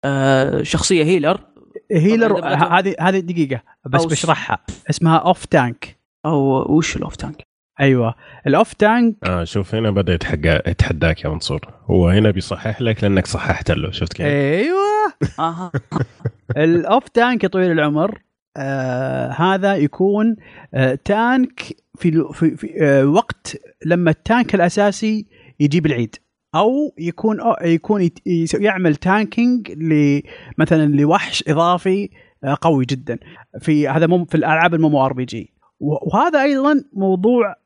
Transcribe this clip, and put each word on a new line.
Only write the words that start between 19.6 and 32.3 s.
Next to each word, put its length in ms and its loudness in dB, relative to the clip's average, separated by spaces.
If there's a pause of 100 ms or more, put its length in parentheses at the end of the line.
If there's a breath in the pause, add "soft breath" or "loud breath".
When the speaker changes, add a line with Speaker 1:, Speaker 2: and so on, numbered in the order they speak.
Speaker 2:
يكون، 600 0 (380 loud breath)
آه، 320 0
تانك 580 0 (360)
في 100 0
ال-، 240 0
في، 240 0
في، 240 -12
آه، 240 4
وقت 520 -2 (280)
لما 260 2
التانك 440 0
الأساسي 720 0 (340 soft breath)
يجيب 260 2
العيد، 300 -2 (400)
أو 440 0
يكون، 400 -4
أو 220 0
يكون 400 0
يت-، 260 -2
يس-، 340 0
يعمل 340 0
تانكينج 760 0
ل-، 480 2 (380 loud breath)
مثلا 280 2 (100)
لوحش 520 0
إضافي، 640 0 (340 soft breath)